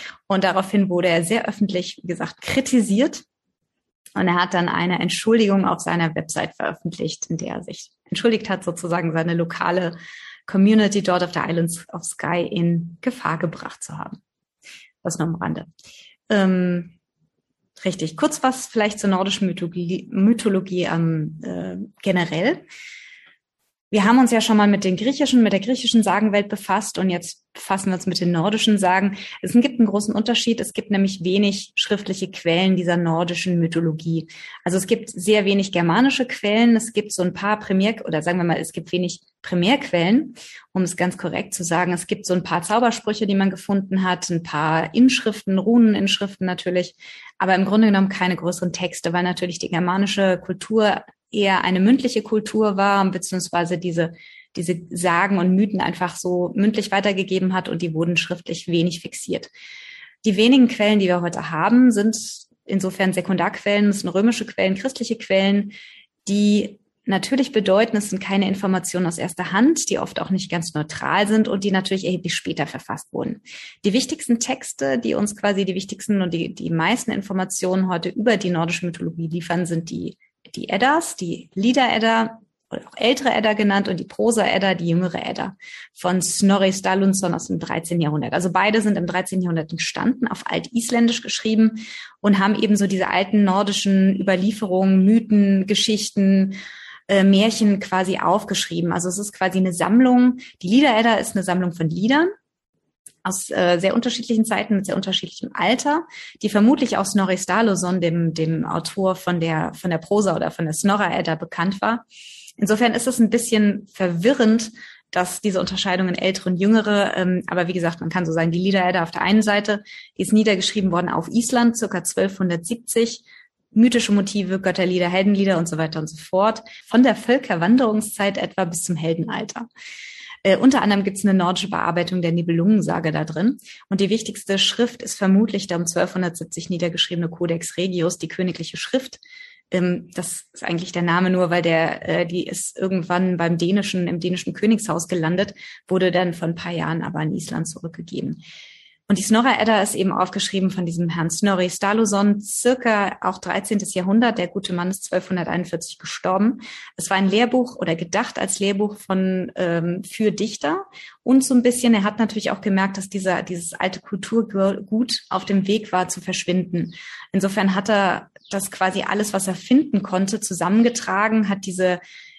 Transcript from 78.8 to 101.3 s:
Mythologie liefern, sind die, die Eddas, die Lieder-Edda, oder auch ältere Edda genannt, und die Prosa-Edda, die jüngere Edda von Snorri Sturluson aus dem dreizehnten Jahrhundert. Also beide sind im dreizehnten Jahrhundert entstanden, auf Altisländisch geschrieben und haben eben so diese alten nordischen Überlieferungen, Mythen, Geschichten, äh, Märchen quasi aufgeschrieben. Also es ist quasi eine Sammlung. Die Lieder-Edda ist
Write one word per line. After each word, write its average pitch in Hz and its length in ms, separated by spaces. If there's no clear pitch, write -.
Mythologie 165 420
liefern, 170 380
sind 165 240
die, - 260
die - 140
Eddas, 277 480
die - 380
Lieder-Edda, 226 840
oder - 180
auch - 80
ältere 254 360
Edda 214 200
genannt, 202 360
und 185 100
die 185 60
Prosa-Edda, 196 680
die 170 140
jüngere 175 380
Edda - 300
von 180 300
Snorri 190 500
Sturluson 190 600
aus - 140
dem 180 100
dreizehnten 165 440
Jahrhundert. 151 300
Also 175 180
beide 208 300
sind 208 160
im 170 100
dreizehnten 185 360
Jahrhundert 165 300
entstanden, - 560
auf - 180
Altisländisch 233 760
geschrieben 220 640
und 202 180
haben 202 220
eben 214 160
so 196 100
diese 185 220
alten 196 360
nordischen 190 720
Überlieferungen, 190 880
Mythen, 202 640
Geschichten, 196 880
äh, 196 160
Märchen 202 560
quasi 185 380
aufgeschrieben. 175 760
Also 175 160
es 180 100
ist 208 140
quasi 185 260
eine 185 140
Sammlung. 247 640
Die 175 60
Lieder-Edda 226 460
ist - 200